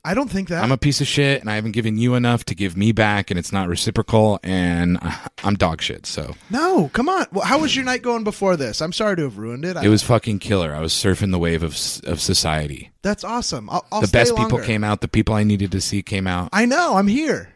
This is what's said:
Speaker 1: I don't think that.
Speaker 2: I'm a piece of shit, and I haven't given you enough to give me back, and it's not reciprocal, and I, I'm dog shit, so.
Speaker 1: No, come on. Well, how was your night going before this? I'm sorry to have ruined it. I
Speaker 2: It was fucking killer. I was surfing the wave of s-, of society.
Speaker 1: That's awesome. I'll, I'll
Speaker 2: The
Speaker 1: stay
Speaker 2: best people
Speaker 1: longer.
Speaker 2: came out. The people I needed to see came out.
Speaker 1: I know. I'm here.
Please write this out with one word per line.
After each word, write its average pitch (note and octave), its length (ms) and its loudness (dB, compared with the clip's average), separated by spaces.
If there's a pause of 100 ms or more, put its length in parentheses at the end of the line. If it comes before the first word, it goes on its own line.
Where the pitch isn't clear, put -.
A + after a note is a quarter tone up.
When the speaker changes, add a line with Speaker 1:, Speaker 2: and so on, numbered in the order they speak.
Speaker 1:
I E3+ 80 -2
don't A#3+ 180 0
think F#3+ 160 -4
that. F3 160 -2
Speaker 2:
I'm A#2+ 80 2
a C3+ 60 4
piece C#3+ 240 2
of C#3 60 0
shit, C#3 340 2
and G#2+ 100 -4
I G#2+ 40 0
haven't G#2+ 180 -2
given A2 240 0
you B2 180 4
enough A#2+ 300 2
to F#2+ 100 -4
give F#2 220 -2
me G#2+ 160 4
back, G#2 360 2
and F#2 80 0
it's - 140 -4
not F#2+ 160 -2
reciprocal, G#2+ 760 2
and F2 580 2
I, E2+ 160 -6 (260)
I'm G2+ 120 2
dog E2+ 260 0
shit, - 240 -8
so. - 300 -8 (140)
Speaker 1:
No, C#4+ 440 2
come C4 160 0
on. F#4 240 0
Well, F#3+ 120 -2
how C4 140 2
was D#4 160 0
your C4+ 80 -2
night B3+ 180 -2
going A#3+ 220 -2
before G3 320 0
this? C3 260 -4
I'm D#3+ 120 -4
sorry G#3 240 0
to D#3 60 -2
have A2 140 -6
ruined A#2+ 280 -8
it. F3+ 100 -6
I D3+ 80 -4
Speaker 2:
It G2+ 60 6
was G#2+ 120 6
fucking A2 380 0
killer. F2 340 0
I D2+ 60 -6
was D#2+ 140 -2
surfing G2 380 2
the F2+ 80 2
wave E2 240 0
of D#2 100 -4
s-, - 320 -6
of E2 160 -4
society. D2+ 720 -2 (100)
Speaker 1:
That's G3+ 240 -4
awesome. F#3+ 440 -6
I'll, F3+ 220 -4
I'll G#3+ 100 -2
Speaker 2:
The G#2+ 60 0
Speaker 1:
stay A#2+ 140 4
Speaker 2:
best A#2+ 160 6
people - 140 0
Speaker 1:
longer. A#2 140 0
Speaker 2:
came G#2+ 200 0
out. G#2 160 0
The - 80 -4
people G#2+ 260 2
I G#2+ 80 2
needed G2+ 300 2
to F#2+ 80 -2
see G2+ 200 -4
came F#2+ 260 -4
out. F2+ 260 -2
Speaker 1:
I A3 120 2
know. C4 300 2
I'm G3+ 120 4
here. A3 480 -2